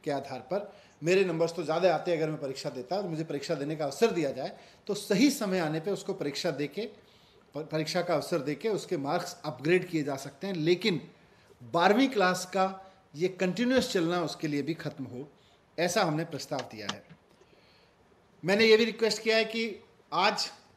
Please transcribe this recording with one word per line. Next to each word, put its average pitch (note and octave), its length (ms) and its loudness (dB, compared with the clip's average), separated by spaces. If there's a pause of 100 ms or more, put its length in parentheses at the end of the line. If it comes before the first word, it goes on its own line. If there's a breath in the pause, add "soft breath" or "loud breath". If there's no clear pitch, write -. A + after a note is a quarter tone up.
के D3+ 60 -4
आधार C3+ 300 -6
पर, G3+ 360 -6 (260 loud breath)
मेरे F#3+ 220 4
numbers E3 300 0
तो F3+ 80 -6
ज़्यादा E3 320 4
आते D#3 160 -2
हैं E3 80 2
अगर D#3 120 0
मैं D3 100 -6
परीक्षा C3+ 300 -6
देता C3 260 -6
और G3+ 120 -4
मुझे D#3+ 160 -4
परीक्षा D#3+ 300 -4
देने D3 220 -4
का D3+ 80 -4
अवसर G#3+ 260 2
दिया D#3 220 0
जाए, C3+ 260 -8 (280 loud breath)
तो G#3 80 -4
सही G#3 360 4
समय G3 280 -2
आने D#3+ 220 0
पे G3+ 100 -6
उसको F#3+ 240 -4
परीक्षा D3 360 -4
देके, D3 360 -6 (680 soft breath)
प-, D3+ 180 -10
परीक्षा D#3+ 300 -2
का F3 120 0
अवसर E3+ 240 0
देके D3 300 -4
उसके F#3+ 280 -2
marks D3 480 -4
upgrade D#3 440 0
किए D#3 140 -2
जा C#3 140 -4
सकते - 300 -12
हैं। G3 80 -4
लेकिन F3 560 0 (520 soft breath)
बारहवीं F#3+ 460 4
class F#3 380 2
का F#3+ 380 -2 (320 loud breath)
ये F3+ 120 0
continuous F#3+ 640 0
चलना F3 300 0
उसके D#3 260 -6
लिए C#3+ 140 -2
भी D3+ 120 -4
ख़त्म C#3+ 300 -8
हो, B2 280 -12 (460 soft breath)
ऐसा F3+ 260 2
हमने D#3 200 0
प्रस्ताव C#3 360 -8
दिया G#2+ 320 -12
है। G2+ 120 -16 (1400 soft breath)
मैंने G#3 200 4
ये A3 120 10
भी A#3 80 6
रिक्वेस्ट A3 380 0
किया A3 140 4
है A3 80 4
कि A3+ 400 -4 (280)
आज F#3+ 380 2 (260)